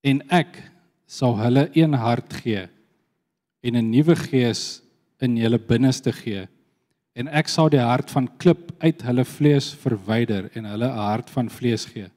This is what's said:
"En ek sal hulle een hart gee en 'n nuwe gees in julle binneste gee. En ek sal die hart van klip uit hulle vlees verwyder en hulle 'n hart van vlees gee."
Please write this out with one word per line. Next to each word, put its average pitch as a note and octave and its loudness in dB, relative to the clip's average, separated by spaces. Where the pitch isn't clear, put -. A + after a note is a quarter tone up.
"En C#3+ 2
ek F3 -2
sal B2 0
hulle B2 2
een D#3+ 4
hart A#2 -2
gee G2 -6
en A#2+ -4
'n A2+ 0
nuwe D3+ 4
gees B2+ -2
in B2 -2
julle A2+ 2
binneste B2 0
gee. G2 -10
En B2 -8
ek D3+ -2
sal D#3 2
die C#3+ 4
hart B2 0
van C3 -4
klip - 2
uit D#3+ -2
hulle B2 0
vlees D3 0
verwyder A2 -4
en G#2+ -12
hulle G#2+ -4
'n B2 -4
hart G#2 -4
van A#2 -4
vlees A#2 -4
gee." G2 -16